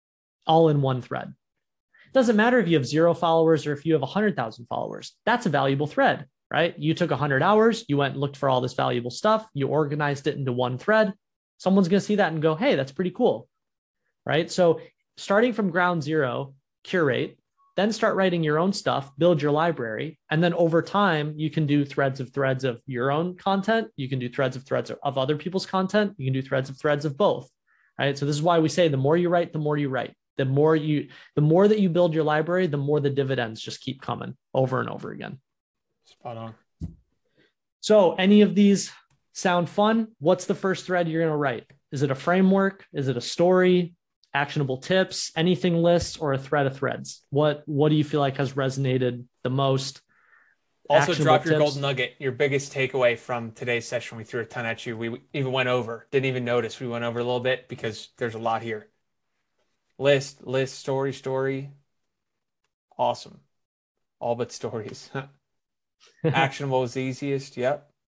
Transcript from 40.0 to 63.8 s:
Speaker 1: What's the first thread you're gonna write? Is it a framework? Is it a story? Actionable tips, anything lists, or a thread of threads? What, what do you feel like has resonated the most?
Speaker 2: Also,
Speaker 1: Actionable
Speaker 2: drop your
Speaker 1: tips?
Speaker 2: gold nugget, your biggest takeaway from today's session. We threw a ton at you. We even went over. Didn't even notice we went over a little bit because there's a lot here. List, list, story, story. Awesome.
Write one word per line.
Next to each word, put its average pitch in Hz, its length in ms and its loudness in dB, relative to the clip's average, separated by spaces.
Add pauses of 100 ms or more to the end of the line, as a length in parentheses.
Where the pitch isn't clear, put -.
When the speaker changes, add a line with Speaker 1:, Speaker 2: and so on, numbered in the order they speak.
Speaker 1:
What's 180 260 0
the 196 100 -2
first 185 300 -4
thread 175 240 -2
you're 160 140 -2
gonna 156 120 0
write? 135 360 -4 (200)
Is 135 120 -6
it 139 80 2
a 131 40 -4
framework? 190 800 2
Is 139 160 -4
it 123 80 -2
a 120 60 -6
story? 180 720 2 (400)
Actionable 139 420 -2
tips, 185 600 -2
anything 175 460 0
lists, 170 360 2
or 139 160 -2
a 131 40 -2
thread 139 280 0
of 135 100 -4
threads? - 540 -8
What, 147 340 0
what 151 240 2
do 151 60 4
you 151 100 4
feel 147 160 -2
like 135 160 0
has 135 160 -2
resonated 127 720 -2 (180)
the - 60 -4
most? 135 540 -2 (880)
Speaker 2:
Also, 147 220 4
Speaker 1:
Actionable 156 120 0
Speaker 2:
drop 151 220 4
your 156 80 2
Speaker 1:
tips? 151 160 4
Speaker 2:
gold 139 100 -6
nugget, 131 380 -2
your 135 140 -4
biggest 139 420 -2
takeaway 127 440 0
from 117 340 -8
today's 120 360 -6
session. 120 300 -8
We 110 60 -14
threw 120 180 -6
a - 20 -12
ton 117 220 -10
at 117 180 -8
you. 117 140 -8
We 117 240 -8 (100)
even 135 180 -4
went 127 200 0
over. 117 400 -4
Didn't 135 160 0
even 127 180 -4
notice 120 340 -2
we 127 100 -8
went 117 160 -6
over 117 160 -4
a 123 40 -4
little 123 160 -2
bit 127 280 -4
because 117 500 -10
there's 117 160 -4
a 110 40 -10
lot 113 220 -4
here. 110 280 -10 (1080)
List, 139 480 0
list, 131 320 -4
story, 135 360 -4
story. 135 560 -6 (1300)
Awesome. - 420 -4 (800)